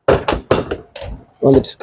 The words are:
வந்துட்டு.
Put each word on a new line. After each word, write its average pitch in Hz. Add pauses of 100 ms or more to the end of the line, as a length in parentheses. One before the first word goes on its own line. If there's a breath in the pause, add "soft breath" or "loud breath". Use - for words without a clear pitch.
(1500)
வந்துட்டு. 135 (120)